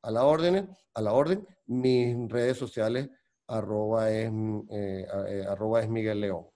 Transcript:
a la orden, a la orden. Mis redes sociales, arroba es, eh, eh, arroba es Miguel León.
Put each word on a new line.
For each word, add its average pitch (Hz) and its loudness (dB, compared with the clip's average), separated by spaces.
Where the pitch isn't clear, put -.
a 90 -8
la 117 2
orden, 175 4
a 113 -4
la 107 0
orden. 156 2
Mis 123 2
redes 120 2
sociales, 120 -2
arroba 110 0
es, 110 0
eh, 98 -6
eh, 98 -6
arroba 110 0
es 110 -4
Miguel 110 -2
León. 95 -4